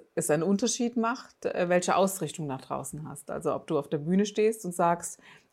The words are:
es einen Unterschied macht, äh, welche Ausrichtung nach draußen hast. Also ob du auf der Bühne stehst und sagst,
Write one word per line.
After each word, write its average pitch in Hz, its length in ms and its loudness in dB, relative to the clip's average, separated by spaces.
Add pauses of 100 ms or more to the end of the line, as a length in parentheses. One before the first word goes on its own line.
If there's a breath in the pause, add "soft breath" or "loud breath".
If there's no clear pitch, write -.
(160)
es 170 140 -2
einen 151 140 2
Unterschied 226 520 0
macht, 233 500 -4
äh, - 220 0
welche 180 300 4
Ausrichtung 175 500 0
nach 135 140 -6
draußen 139 480 -8
hast. - 220 -14
Also 151 220 -2
ob - 140 -6
du 160 100 0
auf 143 120 -2
der 160 80 0
Bühne 180 280 2
stehst 214 380 0
und 175 100 -6
sagst, 170 460 0 (340 loud breath)